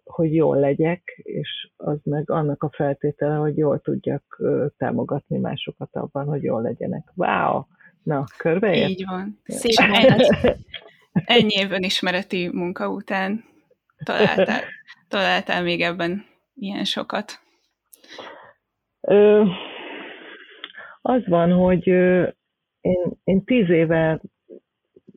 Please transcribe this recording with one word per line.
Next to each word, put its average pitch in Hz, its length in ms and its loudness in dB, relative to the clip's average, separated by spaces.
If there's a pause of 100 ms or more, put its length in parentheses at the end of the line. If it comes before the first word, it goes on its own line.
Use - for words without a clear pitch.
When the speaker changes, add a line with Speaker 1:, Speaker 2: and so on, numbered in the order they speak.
Speaker 1:
hogy 160 300 -2
jól 143 240 4
legyek, 147 640 0
és - 540 -10
az 160 260 -6
meg 147 280 -4
annak 151 320 -2
a 156 100 -4
feltétele, 147 640 -2
hogy 151 220 -2
jól 143 240 0
tudjak, 139 580 -6
ö, 139 280 0 (100)
támogatni 123 640 -4
másokat - 540 -8
abban, 139 340 -8
hogy 147 160 -4
jól 131 200 -2
legyenek. - 520 -6
Wow! - 480 -2 (400)
Na, 143 220 -2 (120)
körbeért? 185 520 0
Speaker 2:
Így 190 180 -6
van. 190 380 -10
Speaker 3:
Szép 226 440 2
mondat. 233 680 4 (540)
Speaker 2:
Ennyi 220 420 2
év 196 160 -2
önismereti 185 800 -2
munka 185 360 -4
után 196 560 -4 (600)
találtál, - 560 2 (300)
Speaker 1:
<laughs> - 180 -20
Speaker 2:
találtál 180 540 0
még 175 180 -2
ebben 175 440 -2 (300)
ilyen 196 300 -8
sokat? - 560 -6 (1600)
Speaker 1:
Ö, 208 440 6 (1600)
az 247 240 0
van, 170 260 4
hogy, 180 360 4
ö, 180 400 4 (520)
én, 180 320 -2 (120)
én 190 200 2
tíz 233 240 2
éve 160 520 2 (960)